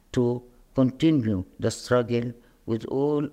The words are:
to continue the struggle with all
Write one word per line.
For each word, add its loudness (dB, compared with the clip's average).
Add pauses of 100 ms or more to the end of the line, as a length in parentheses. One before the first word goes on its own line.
(140)
to 0 (320)
continue 2 (140)
the 0
struggle 0 (340)
with -4
all -2